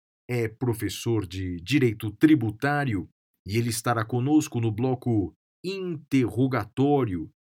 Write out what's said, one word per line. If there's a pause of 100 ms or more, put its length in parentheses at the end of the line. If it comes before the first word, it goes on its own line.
(300)
é
professor
de
Direito
Tributário (380)
e
ele
estará
conosco
no
bloco (320)
Interrogatório. (220)